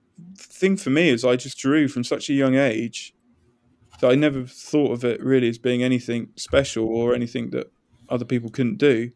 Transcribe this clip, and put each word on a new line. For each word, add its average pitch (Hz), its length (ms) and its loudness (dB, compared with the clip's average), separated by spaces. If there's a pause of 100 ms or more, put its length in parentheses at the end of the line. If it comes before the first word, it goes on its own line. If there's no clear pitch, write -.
(360)
the - 60 -20
thing 190 340 0
for 135 140 -4
me 160 180 4
is 123 160 0
I 127 100 4
just 131 220 -10
drew 143 300 2
from 123 160 -4
such - 260 -6
a 147 40 0
young 135 220 2
age 117 580 -2 (840)
that 127 120 4
I 131 40 6
never 139 300 0
thought 139 460 -2
of 120 120 -4
it 120 180 -2
really 127 280 4
as 117 80 -6
being 123 260 -2
anything 120 520 -2
special 131 520 0
or 117 280 0
anything 120 340 -6
that - 220 -8 (360)
other 120 180 -4
people 117 260 -4
couldn't 117 260 -2
do. 120 380 2